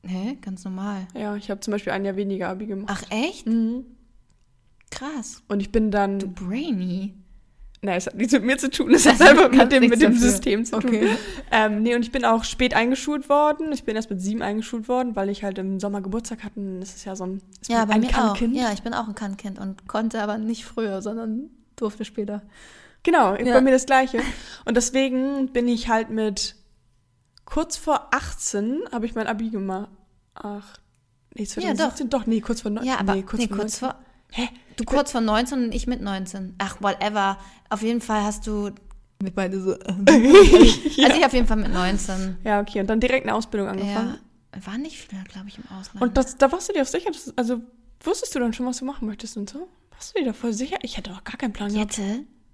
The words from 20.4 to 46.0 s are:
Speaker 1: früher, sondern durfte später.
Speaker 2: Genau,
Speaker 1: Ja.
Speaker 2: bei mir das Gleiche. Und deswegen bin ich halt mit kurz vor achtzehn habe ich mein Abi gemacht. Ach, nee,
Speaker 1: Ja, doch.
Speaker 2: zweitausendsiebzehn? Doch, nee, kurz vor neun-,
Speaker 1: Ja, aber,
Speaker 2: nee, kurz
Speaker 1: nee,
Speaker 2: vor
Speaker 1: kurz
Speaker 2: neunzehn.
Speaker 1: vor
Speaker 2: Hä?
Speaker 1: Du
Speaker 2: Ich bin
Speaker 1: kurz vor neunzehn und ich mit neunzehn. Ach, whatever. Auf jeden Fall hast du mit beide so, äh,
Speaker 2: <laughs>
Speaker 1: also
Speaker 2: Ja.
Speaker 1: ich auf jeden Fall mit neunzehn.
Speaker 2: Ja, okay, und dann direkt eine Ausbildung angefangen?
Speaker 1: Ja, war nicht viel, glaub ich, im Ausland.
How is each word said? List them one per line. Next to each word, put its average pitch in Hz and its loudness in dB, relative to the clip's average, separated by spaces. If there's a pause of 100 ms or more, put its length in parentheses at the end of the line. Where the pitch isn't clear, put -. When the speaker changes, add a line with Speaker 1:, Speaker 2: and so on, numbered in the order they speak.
Speaker 1:
früher, 202 -6
sondern 226 -8 (260)
durfte 208 -6
später. 208 -8 (600)
Speaker 2:
Genau, 247 4
Speaker 1:
Ja. 247 0
Speaker 2:
bei 254 8
mir 262 6
das 262 4
Gleiche. 262 2 (440)
Und 233 0
deswegen 262 0
bin 247 0
ich 240 -2
halt 220 0
mit 220 -4 (920)
kurz 320 -4
vor - -2
achtzehn 240 -4 (100)
habe 233 -4
ich 226 -8
mein 220 -4
Abi 220 -4
gemacht. 196 -6 (440)
Ach, 202 -16 (580)
nee, 208 -10
Speaker 1:
Ja, - -6
doch. - -12
Speaker 2:
zweitausendsiebzehn? 311 -2
Doch, 240 -2
nee, 226 0
kurz 220 -6
vor 208 -6
neun-, 208 -6
Speaker 1:
Ja, 262 -2
aber, 196 0
Speaker 2:
nee, 190 -4
kurz 220 -6
Speaker 1:
nee, 226 -2
Speaker 2:
vor 202 -6
Speaker 1:
kurz 214 -6
Speaker 2:
neunzehn. 254 -4
Speaker 1:
vor 262 -10 (360)
Speaker 2:
Hä? 240 -6
Speaker 1:
Du - -8 (220)
Speaker 2:
Ich - -20
bin 226 -6
Speaker 1:
kurz 285 0
vor 240 0
neunzehn 240 0
und 220 -6
ich 233 -4
mit 247 -4
neunzehn. 190 -8
Ach, 190 -6
whatever. 196 -2 (320)
Auf 214 -4
jeden 233 0
Fall 214 -2
hast 214 -4
du 208 -4 (500)
mit 190 -6
beide 190 -2
so, 185 0
äh, - -6
Speaker 2:
<laughs> 196 6
Speaker 1:
also 311 10
Speaker 2:
Ja. 294 8
Speaker 1:
ich 320 4
auf 254 2
jeden 240 4
Fall 220 2
mit 202 -2
neunzehn. 190 -2
Speaker 2:
Ja, 208 2
okay, 208 -4
und 196 -2
dann 226 2
direkt 254 0
eine 208 0
Ausbildung 214 -4
angefangen? 202 -4 (360)
Speaker 1:
Ja, 190 -16
war 196 -10
nicht 294 -10 (100)
viel, 190 -14
glaub 190 -16
ich, - -20
im - -18
Ausland. 190 -10